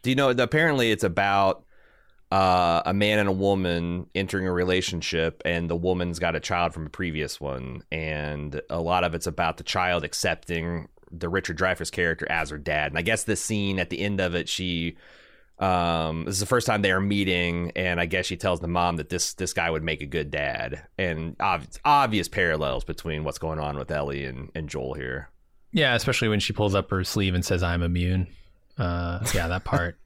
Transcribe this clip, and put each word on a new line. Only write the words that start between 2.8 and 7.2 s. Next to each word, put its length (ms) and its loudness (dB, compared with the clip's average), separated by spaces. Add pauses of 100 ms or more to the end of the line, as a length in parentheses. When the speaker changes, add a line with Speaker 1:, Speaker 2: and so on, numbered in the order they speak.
Speaker 1:
a 80 2
man 260 4
and 80 4
a 60 2
woman 840 0
entering 320 0
a 60 0
relationship, 880 0
and 260 0
the 60 2
woman's 440 0
got 160 0
a 40 -2
child 340 0
from 120 -8
a 40 -12
previous 520 -6